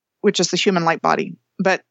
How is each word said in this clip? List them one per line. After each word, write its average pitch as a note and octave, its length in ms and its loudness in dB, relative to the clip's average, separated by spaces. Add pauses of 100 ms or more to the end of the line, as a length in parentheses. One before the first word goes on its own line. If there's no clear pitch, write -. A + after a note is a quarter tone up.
(220)
which G3+ 180 0
is F3 120 0
the F#3 60 -2
human F3+ 280 0
light E3 160 0
body. - 340 -2 (220)
But F#3 340 0